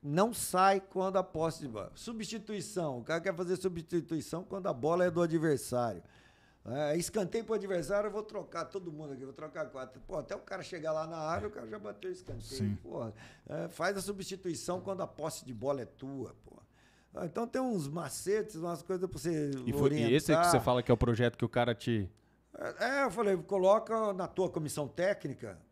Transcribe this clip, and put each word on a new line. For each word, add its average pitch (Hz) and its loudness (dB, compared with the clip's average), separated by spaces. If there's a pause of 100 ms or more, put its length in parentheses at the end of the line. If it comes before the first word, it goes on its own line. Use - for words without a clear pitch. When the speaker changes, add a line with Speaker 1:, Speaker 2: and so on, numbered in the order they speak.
Speaker 1:
Não 180 2
sai 190 4
quando 190 -2
a 185 2
posse 165 -2
de... 147 -8
bola. 107 -8
Substituição. 202 -6
O 113 -12
cara 160 0
quer 180 -2
fazer 175 0
substituição 170 -4
quando 190 -4
a 165 0
bola 160 2
é 180 4
do 170 2
adversário. 139 2 (600)
É, 147 0
escanteio 208 -2
pro 220 -2
adversário, 196 0
eu 202 -6
vou 208 -4
trocar 185 -8
todo 175 -8
mundo 151 -10
aqui, 131 -10
vou 135 -12
trocar 156 -8
quatro. 131 -12
Pô, 185 -6
até 190 -6
o - -10
cara 185 -8
chegar 156 -4
lá 156 0
na 165 -8
área, 165 -2
o - -6
cara 233 -12
já - -10
bateu 185 -10
o - -6
escanteio. - -10
Speaker 2:
Sim. 104 -2
Speaker 1:
Pô, 113 -6 (380)
é, 165 -6
faz 185 -2
a 190 -6
substituição 185 -6
quando 190 -6
a - -2
posse - -6
de 127 -10
bola 131 -2
é 107 -8
tua, 131 -8 (100)
pô. - -20 (560)
Ah, - -4
então 214 -2
tem 254 -2
uns 208 0
macetes, 170 -2
umas 170 -4
coisas 185 -2
pra - -8
você 151 0 (160)
Speaker 3:
E 113 2
foi, 139 6
e 117 4
esse 147 4
que 151 6
Speaker 1:
orientar. 165 8
Speaker 3:
você 127 8
fala 123 4
que - 0
é 120 12
o - 6
projeto 120 4
que - 2
o 117 0
cara 120 4
te 107 0 (480)
Speaker 1:
É, 262 -2
é, 277 4
eu 240 2
falei, 196 4
coloca 208 4
na 180 -2
tua 180 2
comissão 151 -2
técnica 139 -2 (140)